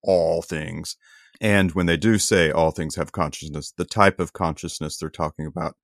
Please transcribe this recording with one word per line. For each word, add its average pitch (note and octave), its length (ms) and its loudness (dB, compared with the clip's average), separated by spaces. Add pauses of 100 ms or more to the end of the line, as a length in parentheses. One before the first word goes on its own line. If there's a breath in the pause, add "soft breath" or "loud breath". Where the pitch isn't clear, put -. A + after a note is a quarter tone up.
all E2+ 400 2
things. E2 540 -8 (440 soft breath)
And G2 320 4
when F2+ 140 2
they E2+ 100 4
do G#2+ 220 2
say F2 320 2
all D#2+ 200 2
things D#2 260 -6
have D#2 160 -6
consciousness, D2+ 640 -6
the F2 80 -4
type G2 360 2
of E2+ 120 -4
consciousness D#2+ 640 -6
they're D#2+ 140 -8
talking D#2 360 -6
about D2+ 380 -8